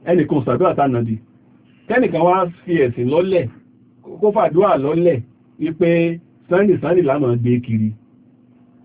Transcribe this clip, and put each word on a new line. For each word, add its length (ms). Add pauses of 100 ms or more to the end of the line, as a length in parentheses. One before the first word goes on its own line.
Ẹnìkan 400
ṣàdúrà 300
tá 80
Ànábì. 340 (720)
Kẹ́nìkan 340
wá 240 (180)
fi 100 (120)
ẹ̀sìn 240
lọ́lẹ̀, 380 (720)
kó 120
fàdúrà 460
lọ́lẹ̀, 440 (380)
wípé 600 (300)
Sunday, 280
Sunday 240
la 180
máa 160
gbé 260
kiri. 320 (920)